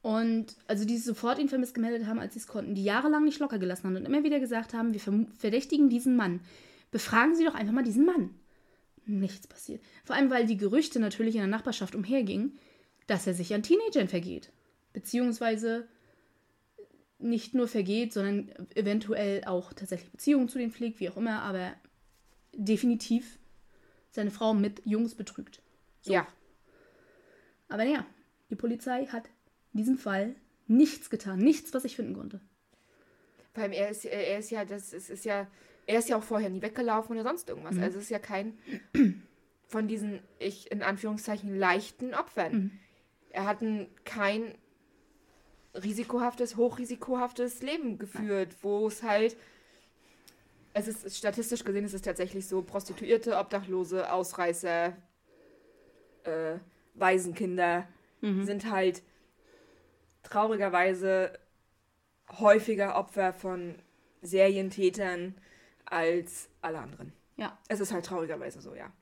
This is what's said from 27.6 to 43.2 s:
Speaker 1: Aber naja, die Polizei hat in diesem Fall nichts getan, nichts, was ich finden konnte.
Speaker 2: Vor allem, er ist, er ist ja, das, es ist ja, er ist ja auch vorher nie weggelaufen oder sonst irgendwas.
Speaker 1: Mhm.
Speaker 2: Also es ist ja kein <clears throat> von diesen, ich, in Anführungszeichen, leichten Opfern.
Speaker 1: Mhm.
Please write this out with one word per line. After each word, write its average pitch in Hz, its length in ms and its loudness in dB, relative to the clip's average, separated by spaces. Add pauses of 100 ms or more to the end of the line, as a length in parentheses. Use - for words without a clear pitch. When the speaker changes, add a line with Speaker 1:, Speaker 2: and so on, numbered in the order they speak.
Speaker 1:
Aber 214 160 0
naja, 277 220 2 (420)
die 214 80 -4
Polizei 247 500 -2
hat 233 220 -10 (460)
in 214 40 -2
diesem 254 200 2
Fall 202 360 -2 (320)
nichts - 440 6
getan, 190 300 -4
nichts, 294 340 4
was 262 100 -2
ich 254 100 -8
finden 190 200 -6
konnte. 196 260 -12 (1120)
Speaker 2:
Vor 220 120 -4
allem, 202 80 -4
er 202 180 0
ist, 214 160 -10
er 202 320 -2
ist 214 120 -8
ja, 220 140 -4
das, 196 300 -12
es 185 160 -12
ist 190 160 -10
ja, 202 200 -2 (400)
er 220 120 2
ist 226 100 0
ja - 80 2
auch 220 60 0
vorher 214 260 -2
nie 185 140 -6
weggelaufen 226 520 -2
oder 226 140 -4
sonst 339 220 -6
irgendwas. - 240 -8
Speaker 1:
Mhm. 180 80 0
Speaker 2:
Also 190 160 -2
es 208 60 -10
ist - 60 -10
ja 214 80 -2
kein 208 400 -6 (360)
<clears throat> 214 280 6 (460)
von 220 200 -2
diesen, 208 320 -6 (180)
ich, - 340 -8
in 202 100 -4
Anführungszeichen, 202 720 -4
leichten 190 600 0
Opfern. 226 400 -2
Speaker 1:
Mhm. 202 160 2 (580)